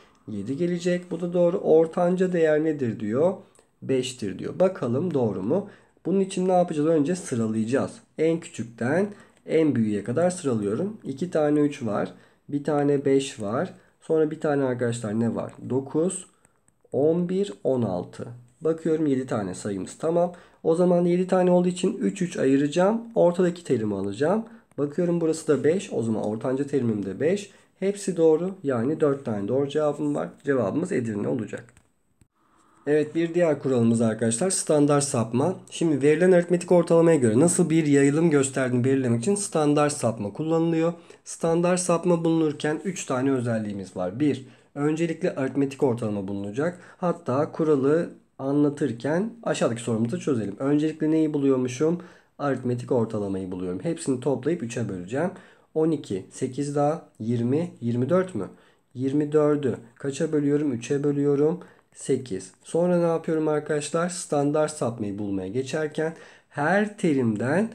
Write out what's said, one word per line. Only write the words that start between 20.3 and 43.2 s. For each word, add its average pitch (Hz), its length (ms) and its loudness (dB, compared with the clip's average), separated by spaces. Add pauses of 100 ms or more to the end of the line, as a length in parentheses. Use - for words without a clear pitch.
O 165 120 2
zaman 175 300 4
yedi 180 220 2
tane 180 240 2
olduğu 180 180 4
için 180 320 -2
üç, 196 220 -2
üç 175 140 -4
ayıracağım. 147 640 2 (140)
Ortadaki 175 500 2
terimi 110 300 -2
alacağım. 123 500 -2 (340)
Bakıyorum 170 420 -2
burası 160 280 -2
da 139 160 4
beş. 160 280 0
O 135 100 -2
zaman 110 220 0
ortanca 131 420 -2
terimim 117 400 0
de 98 140 -6
beş. 180 300 0 (280)
Hepsi 196 380 -4
doğru. 165 340 4 (120)
Yani 135 380 0
dört 139 240 2
tane 101 240 -4
doğru 139 200 0
cevabım 147 460 -2
var. 165 140 -4 (160)
Cevabımız 139 480 0
Edirne 113 360 -2
olacak. 120 360 -6 (1200)
Evet, 147 280 0
bir 165 200 0
diğer 165 240 2
kuralımız 117 420 2
arkadaşlar 113 500 0
standart 147 540 2
sapma. 139 520 0 (140)
Şimdi 151 320 0
verilen 156 300 6
aritmetik 175 400 2
ortalamaya 165 440 6
göre 120 240 4
nasıl 170 300 4
bir 160 160 4
yayılım 143 440 4
gösterdiğini 127 540 2
belirlemek 123 360 2
için 202 140 0
standart 147 580 2
sapma 107 400 -4
kullanılıyor. 165 600 0 (320)
Standart 175 560 0
sapma 170 440 2
bulunurken 156 600 0
üç 180 200 -6
tane 135 280 0